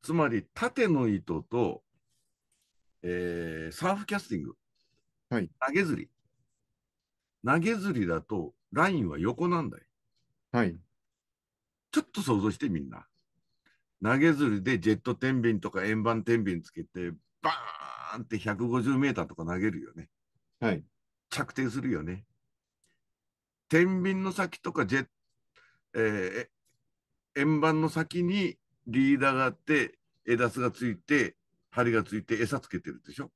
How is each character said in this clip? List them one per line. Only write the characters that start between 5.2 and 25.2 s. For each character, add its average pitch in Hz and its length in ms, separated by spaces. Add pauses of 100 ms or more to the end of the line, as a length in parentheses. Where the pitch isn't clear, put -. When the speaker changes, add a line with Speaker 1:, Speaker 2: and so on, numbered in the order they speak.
Speaker 2:
は 117 100
い。 85 100 (160)
Speaker 1:
投 135 60
げ 190 120
釣 151 120
り。 - 140 (1300)
投 135 140
げ 214 180
釣 185 240
り 92 60
だ 82 140
と 85 340 (180)
ラ 156 160
イ 175 120
ン 95 80
は 73 100
横 120 300
な 175 140
ん 127 80
だ - 80
よ。 - 60 (680)
Speaker 2:
は 120 120
い。 85 120 (1160)
Speaker 1:
ち 302 60
ょ - 40
っ - 80
と - 100
想 117 200
像 104 100
し - 80
て 147 100
み 82 120
ん 67 80
な。 50 180 (960)
投 123 140
げ 160 160
釣 135 220
り 98 60
で 113 160
ジ 98 120
ェ 107 60
ッ - 40
ト 123 140
天 131 220
秤 117 220
と 104 120
か 98 140
円 107 180
盤 113 200
天 117 220
秤 87 180
つ - 80
け 82 140
て、 87 280 (300)
バ 160 100 (640)
ー 117 60
ン - 20
っ - 40
て 110 120
百 107 300
五 120 140
十 131 160
メ 139 120
ー 117 40
タ 85 80
ー 73 40
と - 80
か 82 100
投 87 140
げ 104 120
る 82 100
よ 57 140
ね。 82 160 (500)
Speaker 2:
は 113 120
い。 80 120 (460)
Speaker 1:
着 - 240
底 131 160
す 131 100
る 131 100
よ 80 120
ね。 92 220 (1400)
天 180 340
秤 190 140
の 190 160
先 185 260
と - 140
か 127 140
ジ 120 100
ェ-、 135 100 (880)